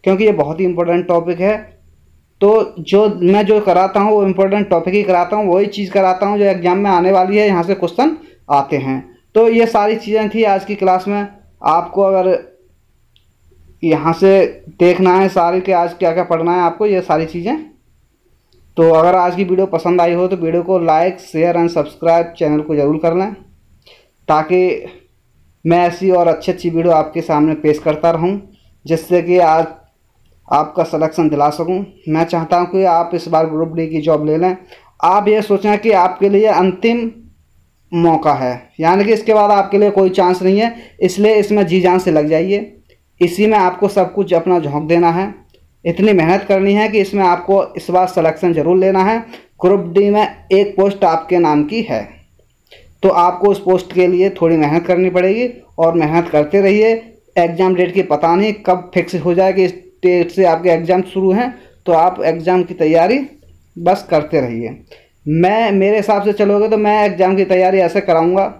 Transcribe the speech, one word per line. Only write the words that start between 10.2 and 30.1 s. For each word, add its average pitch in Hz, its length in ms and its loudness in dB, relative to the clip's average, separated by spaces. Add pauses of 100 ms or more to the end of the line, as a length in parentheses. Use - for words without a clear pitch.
थी 220 140 0
आज 196 200 0
की 208 100 -8
class 185 340 -2
में। 202 180 -4 (400)
आपको 170 360 0
अगर 185 360 2 (1400)
यहाँ 160 300 0
से 190 280 4 (400)
देखना 180 380 4
है 196 120 2
सारी 180 300 0
कि 185 140 -4
आज 175 200 0
क्या 170 180 -2
क्या 175 120 -2
पढ़ना 170 300 -2
है 180 60 0
आपको, 170 260 -2
ये 190 160 0
सारी 160 240 -2
चीज़ें। 196 460 -8 (1040)
तो 165 140 4
अगर 165 240 4
आज 180 220 0
की 196 80 -2
वीडियो 185 220 0
पसंद 175 340 -2
आई 170 120 0
हो, 180 160 -2
तो 190 80 -4
वीडियो 170 260 -4
को 185 180 -2
like, 165 420 0
share 170 320 -2
and 170 140 0
सब्सक्राइब, 165 680 -2
चैनल 151 220 0
को 151 160 -4
ज़रूर 147 220 0
कर 165 160 -2
लें, 190 180 -4 (960)
ताकि 160 580 0 (760)
मैं 170 140 2
ऐसी 175 320 0
और 175 180 4
अच्छी 160 240 -2
अच्छी 175 180 -4
वीडियो 165 240 0
आपके 156 260 -2
सामने 156 360 0
पेश 151 220 0
करता 156 320 -2
रहूं, 175 280 -2 (460)
जिससे 160 380 -2
कि 175 180 0
आज 160 260 2 (840)